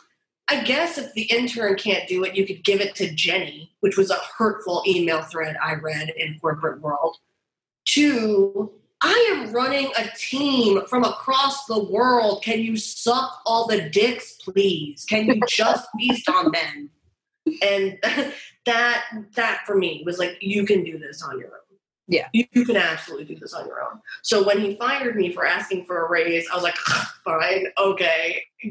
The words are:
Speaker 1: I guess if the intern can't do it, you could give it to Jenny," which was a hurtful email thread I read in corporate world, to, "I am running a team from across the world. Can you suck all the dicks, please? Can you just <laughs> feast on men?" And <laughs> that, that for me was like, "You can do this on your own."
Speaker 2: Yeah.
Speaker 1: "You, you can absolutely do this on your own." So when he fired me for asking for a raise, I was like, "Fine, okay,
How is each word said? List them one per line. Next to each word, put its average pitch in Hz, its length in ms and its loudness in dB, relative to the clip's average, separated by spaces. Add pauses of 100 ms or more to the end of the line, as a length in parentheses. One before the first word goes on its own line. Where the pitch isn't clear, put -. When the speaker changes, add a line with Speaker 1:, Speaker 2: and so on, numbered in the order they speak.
(480)
Speaker 1:
I 254 140 0
guess 294 360 0
if 247 160 -10
the 220 80 -4
intern 226 520 0
can't 196 340 0
do 185 140 0
it, 185 140 -4
you 190 100 2
could - 160 -8
give 202 180 2
it 196 160 -4
to 170 160 -2
Jenny," 160 680 -2
which 196 160 2
was 190 140 4
a 180 100 0 (180)
hurtful 202 480 -2
email 170 360 2
thread 160 380 -6
I 156 140 -2
read 156 420 -6
in 156 220 -6
corporate 151 420 -4
world, 143 360 -2 (680)
to, 214 840 4 (300)
"I 440 340 4
am 233 180 -6
running 269 460 0
a 220 180 -2
team 254 680 2
from 247 160 2
across 262 640 0
the 220 160 0
world. 220 600 2
Can 226 160 0
you 226 160 -2
suck - 680 -2
all 226 200 2
the 185 220 0
dicks, 226 460 2
please? 185 720 0
Can 214 180 0
you 220 220 6
just 226 440 2
<laughs> 214 60 -8
feast 247 300 0
on 175 240 4
men?" 147 380 -6 (720)
And 196 400 2
<laughs> 240 300 0 (340)
that, 233 380 2 (300)
that 226 300 0
for 202 120 0
me 160 280 0
was 175 140 -4
like, 180 220 -4
"You 202 260 0
can 196 160 4
do 160 160 -8
this 147 240 -14
on 131 160 -8
your - 100 -14
own." - 40 -20 (560)
Speaker 2:
Yeah. 175 240 0
Speaker 1:
"You, 233 200 4
you 240 120 4
can 240 120 2
absolutely 160 580 -4
do 156 60 -16
this - 140 -14
on 160 120 -10
your 127 140 -12
own." 127 200 -10 (220)
So 208 220 4
when 202 160 4
he 202 160 -2
fired 254 380 -2
me 180 180 0
for - 140 -2
asking 180 400 -2
for 175 180 -2
a 160 60 -4
raise, 170 400 0
I 180 60 -2
was 175 80 -2
like, 175 120 -2 (480)
"Fine, 185 440 0 (100)
okay, 175 640 0 (280)